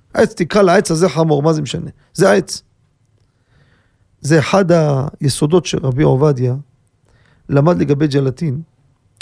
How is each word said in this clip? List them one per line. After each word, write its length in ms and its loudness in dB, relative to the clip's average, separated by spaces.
עץ, 200 0
תקרא 280 0
לעץ 280 2
הזה 180 0
חמור, 340 0
מה 100 2
זה 100 -2
משנה? 280 -10
זה 160 2
העץ. 320 -2
זה 180 0
אחד 260 0
היסודות 460 0
שרבי 360 -2
עובדיה 520 0
למד 300 2
לגבי 280 0
ג'לטין, 540 -2